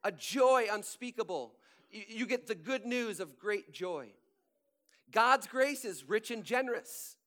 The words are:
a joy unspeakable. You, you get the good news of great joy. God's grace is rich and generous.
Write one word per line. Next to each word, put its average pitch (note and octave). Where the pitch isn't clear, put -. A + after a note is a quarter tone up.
a G3+
joy B3+
unspeakable. G#3
You, G#3
you A3+
get B3
the A3+
good G3+
news A#3
of D3+
great G#3
joy. D#3+
God's B3+
grace C4
is F3
rich G#3+
and A3+
generous. -